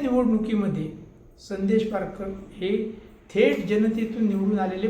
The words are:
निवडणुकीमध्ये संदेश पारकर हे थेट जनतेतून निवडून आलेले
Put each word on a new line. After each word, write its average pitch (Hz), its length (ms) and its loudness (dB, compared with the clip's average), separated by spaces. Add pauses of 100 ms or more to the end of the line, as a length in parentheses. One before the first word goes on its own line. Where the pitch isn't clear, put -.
निवडणुकीमध्ये 220 840 2 (540)
संदेश 202 500 0
पारकर 196 380 -6 (220)
हे 190 200 -4 (580)
थेट 254 380 2
जनतेतून 220 600 2
निवडून 196 320 2
आलेले 185 300 -2